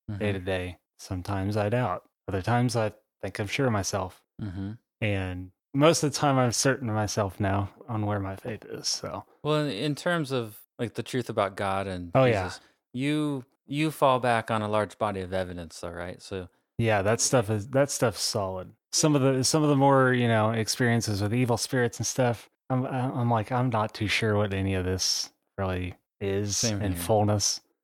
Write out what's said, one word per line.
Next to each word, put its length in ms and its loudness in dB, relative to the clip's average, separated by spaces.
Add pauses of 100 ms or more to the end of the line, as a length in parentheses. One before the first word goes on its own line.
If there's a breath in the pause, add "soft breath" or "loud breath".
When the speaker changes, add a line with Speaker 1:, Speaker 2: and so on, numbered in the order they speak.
Speaker 1:
Mm-hmm. 100 -8
Speaker 2:
day 120 0
to 80 -4
day. 380 -4 (220)
Sometimes 580 -4
I 100 2
doubt. 360 0 (260)
Other 120 -2
times 360 2
I 160 0 (280)
think 180 -8
I'm 80 -4
sure 200 -2
of 60 0
myself. 480 -4 (200)
Speaker 1:
Mm-hmm. 300 -8 (300)
Speaker 2:
And 500 -4 (220)
most 280 6
of 120 0
the 40 -6
time 200 4
I'm 160 4
certain 340 0
of 80 -2
myself 460 -2
now 280 0 (200)
on 160 -2
where 160 -2
my 160 -8
faith 280 -12
is, 220 -10
so. 380 -6 (180)
Speaker 1:
Well, 220 0
in, 60 -2
in 240 -4
terms 360 -2
of, 260 -4 (220)
like, 140 -4
the 100 -6
truth 260 -4
about 280 -2
God 300 -2
and 280 -6
Speaker 2:
Oh, 80 6
yeah. 220 2
Speaker 1:
Jesus, 140 -10 (340 soft breath)
you, 500 -2 (220)
you 260 -2
fall 300 4
back 280 2
on 120 0
a 80 -2
large 280 0
body 220 -2
of 140 -6
evidence, 480 -6
though, 100 -10
right? 300 -12
So 260 -8 (300)
Speaker 2:
Yeah, 240 2
that 180 2
stuff 300 2
is, 200 -2
that 220 2
stuff's 300 0
solid. 500 -4 (220)
Some 200 4
of 80 4
the, 220 4
some 200 2
of 60 4
the 60 6
more, 380 6
you 160 4
know, 220 4
experiences 720 0
with 120 0
evil 240 2
spirits 400 0
and 100 -4
stuff, 420 0 (200)
I'm, 160 0
I'm 440 -2
like, 220 0
I'm 180 2
not 240 0
too 140 -2
sure 300 2
what 160 2
any 220 0
of 100 -2
this 440 -2 (280)
really 380 -4 (260)
is 360 -2
Speaker 1:
Same 240 -2
Speaker 2:
in 120 -2
Speaker 1:
here. 80 -6
Speaker 2:
fullness. 580 2 (240)